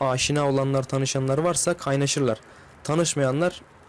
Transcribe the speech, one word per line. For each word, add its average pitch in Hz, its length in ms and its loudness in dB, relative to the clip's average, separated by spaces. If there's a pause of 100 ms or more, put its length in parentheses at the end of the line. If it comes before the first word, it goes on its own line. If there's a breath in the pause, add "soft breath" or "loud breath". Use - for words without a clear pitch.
aşina 139 480 0
olanlar, 135 340 0
tanışanlar 135 560 -2
varsa 170 360 0
kaynaşırlar. 139 680 0 (440 loud breath)
Tanışmayanlar 156 800 0 (260)